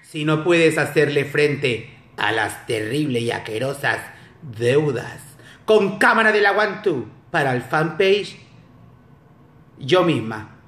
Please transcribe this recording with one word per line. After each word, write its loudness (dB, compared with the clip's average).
si -10
no 2
puedes 4
hacerle 0
frente -2
a 0
las -4
terribles -4
y -4
asquerosas -4
deudas. -2
Con 4
cámara 4
de 2
la 4
One 0
Two -2
para 0
el -2
fanpage, 0
yo 2
misma. -4